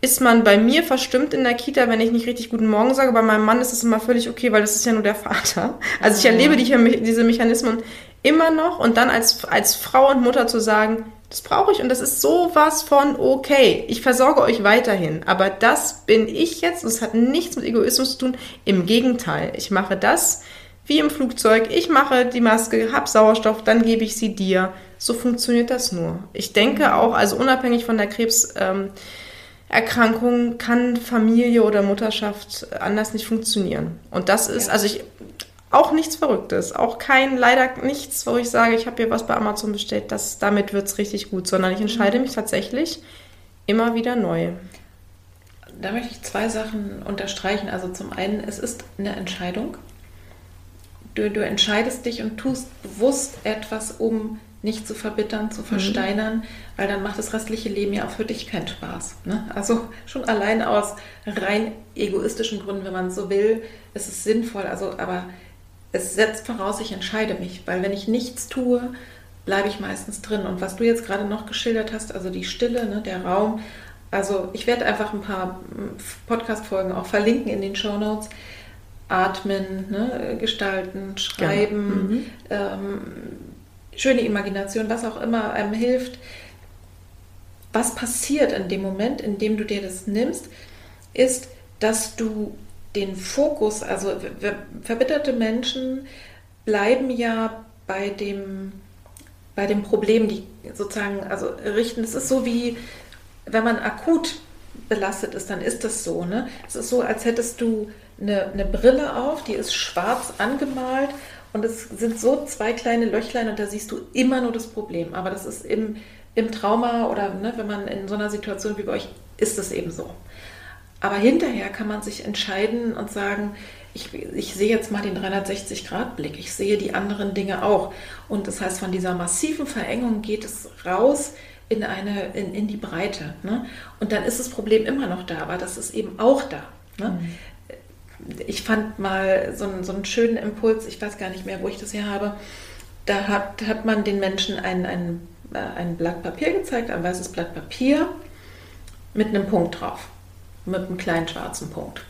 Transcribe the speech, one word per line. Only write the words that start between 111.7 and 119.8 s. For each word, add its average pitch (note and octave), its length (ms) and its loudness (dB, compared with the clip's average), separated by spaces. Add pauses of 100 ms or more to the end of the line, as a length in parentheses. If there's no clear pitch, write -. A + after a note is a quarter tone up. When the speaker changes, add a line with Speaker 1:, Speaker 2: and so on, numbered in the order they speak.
Speaker 2:
sind A3+ 300 -2
so C#4 280 2
zwei G#3+ 260 -4
kleine A#3 320 0
Löchlein A3+ 440 -2
und G#3+ 100 -6
da G#3+ 80 -4
siehst G#3 260 -10
du - 80 -8 (120)
immer B3+ 280 2
nur A#3+ 120 -2
das A3+ 140 -6
Problem. E3+ 480 -8
Aber F#3 160 -6
das G3 160 -8
ist - 180 -12
im, G#3+ 320 -2 (380)
im A3 180 0
Trauma A#3 580 0
oder, G3 240 -2
ne, G#3 220 -4
wenn G#3+ 100 -6
man G3+ 220 -6
in G3 200 -6
so G3+ 60 -4
einer G#3 160 -2
Situation G#3 460 -6
wie G#3 60 -8
bei - 100 -4
euch, - 160 -6 (280)
ist G#3+ 220 0
das F#3 140 -6
eben E3+ 180 -4